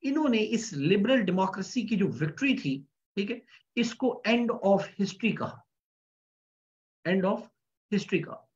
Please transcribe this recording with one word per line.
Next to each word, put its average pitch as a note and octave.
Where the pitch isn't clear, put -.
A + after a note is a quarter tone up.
इन्होंने C#4
इस G#3+
liberal G3+
democracy F#3
की A3
जो F#3+
victory D3+
थी, C#3
ठीक G3+
है, -
इसको -
end A#3
of G3
history -
कहा, -
end F#3
of G#3+
history F#3
कहा। -